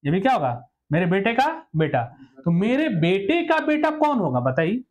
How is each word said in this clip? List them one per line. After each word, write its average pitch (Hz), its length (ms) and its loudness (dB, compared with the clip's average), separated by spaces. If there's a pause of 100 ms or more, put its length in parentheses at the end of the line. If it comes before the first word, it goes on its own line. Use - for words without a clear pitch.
ये 143 60 0
भी 180 100 2
क्या 254 120 2
होगा? 131 380 -2 (220)
मेरे 175 140 2
बेटे 196 280 0
का 302 420 -2
बेटा। 139 280 0 (400)
तो 175 60 0
मेरे 233 380 0
बेटे 196 580 0
का 320 120 2
बेटा 302 320 0
कौन 302 280 0
होगा 135 220 0
बताइए? 160 500 -2